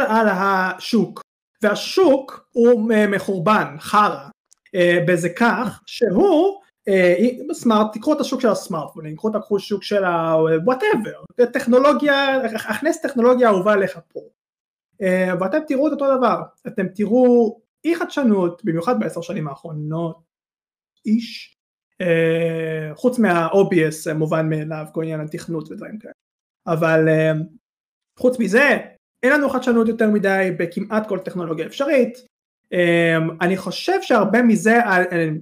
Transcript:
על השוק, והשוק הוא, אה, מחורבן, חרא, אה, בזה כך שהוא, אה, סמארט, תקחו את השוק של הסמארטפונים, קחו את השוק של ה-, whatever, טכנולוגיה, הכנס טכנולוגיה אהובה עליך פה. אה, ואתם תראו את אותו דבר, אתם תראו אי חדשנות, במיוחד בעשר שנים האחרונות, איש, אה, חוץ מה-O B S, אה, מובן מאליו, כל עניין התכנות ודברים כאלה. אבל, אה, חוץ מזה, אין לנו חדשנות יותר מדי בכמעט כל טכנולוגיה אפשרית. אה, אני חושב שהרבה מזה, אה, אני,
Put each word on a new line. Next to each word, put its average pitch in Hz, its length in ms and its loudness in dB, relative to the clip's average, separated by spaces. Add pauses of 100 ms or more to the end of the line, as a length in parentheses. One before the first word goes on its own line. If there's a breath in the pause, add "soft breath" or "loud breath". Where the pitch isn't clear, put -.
על 220 220 2
השוק, 190 920 -2 (400)
והשוק 269 920 0
הוא, 233 400 4
אה, 214 160 4
מחורבן, 185 720 0
חרא, 170 480 0 (480)
אה, 175 320 4
בזה 175 220 0
כך 220 560 -2
שהוא, 330 760 2 (260 soft breath)
אה, 185 280 4 (380)
סמארט, 214 400 0
תקחו 302 200 -2
את 294 60 -2
השוק 254 220 -4
של 240 80 2
הסמארטפונים, 156 640 -6
קחו 214 140 -6
את 220 60 -6
השוק 202 480 -4
של 202 200 -2
ה-, 165 320 0 (320)
whatever, 254 760 -2
טכנולוגיה, 269 1000 2 (100)
הכנס 277 460 -4
טכנולוגיה 247 480 4
אהובה 202 240 2
עליך 190 260 -2 (140)
פה. 160 60 -12 (840)
אה, 185 380 0
ואתם 190 280 -2
תראו 285 200 0
את 302 40 0
אותו 269 260 0
דבר, 220 240 0 (260)
אתם 180 200 -4
תראו 233 720 2 (260)
אי 339 100 0
חדשנות, 214 680 -2
במיוחד 175 340 -2
בעשר 170 220 -6
שנים 165 260 -8
האחרונות, 156 720 -8 (880)
איש, - 520 -4 (440)
אה, 165 960 -2
חוץ 247 240 -2
מה-O 180 540 2
B - 0 -
S, 156 360 0
אה, 156 40 -4
מובן 156 360 -2
מאליו, 156 420 -6
כל 160 120 -6
עניין 160 160 -6
התכנות 156 520 -10
ודברים 202 280 -14
כאלה. - 140 -20 (540)
אבל, 160 420 2
אה, 156 220 2 (880)
חוץ 254 200 0
מזה, 233 380 2 (460)
אין 254 100 4
לנו 285 160 0
חדשנות 240 380 0
יותר 220 220 0
מדי 190 480 0
בכמעט 196 500 -4
כל 190 120 -4
טכנולוגיה 170 460 -8
אפשרית. 277 600 -2 (480)
אה, 170 440 2 (240)
אני 185 160 0
חושב 359 440 -4
שהרבה 220 400 2
מזה, 220 380 4
אה, 196 180 2
אני, 165 440 0